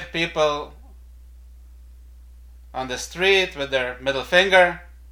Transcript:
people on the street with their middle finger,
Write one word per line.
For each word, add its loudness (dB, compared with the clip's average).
people -2
on -6
the -6
street 0
with -6
their -4
middle -2
finger, 4